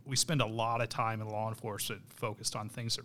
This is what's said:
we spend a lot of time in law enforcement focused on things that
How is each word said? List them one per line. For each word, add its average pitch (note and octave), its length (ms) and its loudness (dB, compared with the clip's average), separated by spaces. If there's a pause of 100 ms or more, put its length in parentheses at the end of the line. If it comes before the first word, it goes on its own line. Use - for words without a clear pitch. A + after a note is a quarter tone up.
we C3+ 100 -4
spend D3+ 260 4
a A2+ 40 6
lot A#2 340 2
of A#2 80 2
time A2+ 320 0
in A2 80 -4
law G#2+ 220 -2
enforcement G#2 520 -4 (120)
focused A2 420 -2
on G#2+ 140 -4
things A2+ 260 -2
that - 100 -10